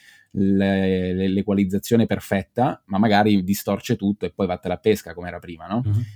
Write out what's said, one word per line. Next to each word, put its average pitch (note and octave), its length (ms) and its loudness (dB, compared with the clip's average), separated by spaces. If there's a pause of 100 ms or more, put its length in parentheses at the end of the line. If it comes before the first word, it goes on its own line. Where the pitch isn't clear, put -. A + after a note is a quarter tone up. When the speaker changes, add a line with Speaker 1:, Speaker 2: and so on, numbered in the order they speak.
(320)
Speaker 1:
le, G2 840 0
le, F#2+ 160 0
l'equalizzazione G2+ 760 0
perfetta, - 840 -2
ma G2 100 -4
magari G#2 480 4
distorce G2 500 -2
tutto G2+ 300 -2
e F2 60 -6
poi G2 160 -2
vattene F2+ 260 -4
a F2 40 -4
pesca G2+ 360 0
come F2 160 -12
era F2 100 -10
prima, E2+ 280 -16
no? G#2+ 180 -2
Speaker 2:
Mhm. G#2 160 0 (140)